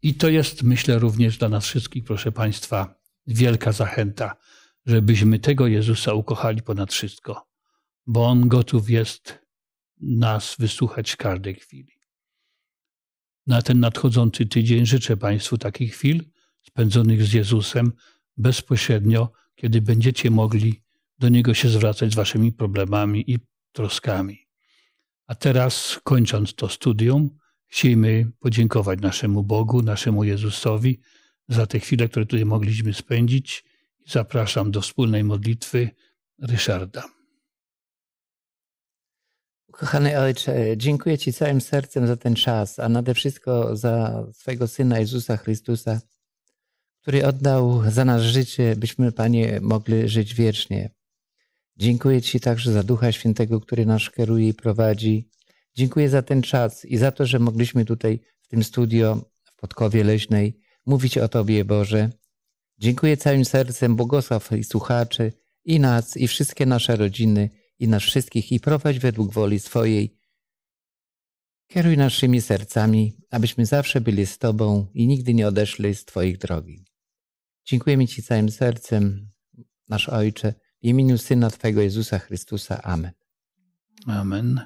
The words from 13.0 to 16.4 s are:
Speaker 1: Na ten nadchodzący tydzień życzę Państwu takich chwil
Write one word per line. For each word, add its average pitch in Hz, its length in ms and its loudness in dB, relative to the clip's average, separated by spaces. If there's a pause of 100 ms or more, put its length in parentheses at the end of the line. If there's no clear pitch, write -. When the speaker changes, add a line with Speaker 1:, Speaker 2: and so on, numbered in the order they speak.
Speaker 1:
Na 120 160 2
ten 123 180 4
nadchodzący 117 680 2
tydzień 117 400 2
życzę 117 300 0
Państwu 104 420 -4
takich 107 360 -6
chwil 160 300 -2 (380)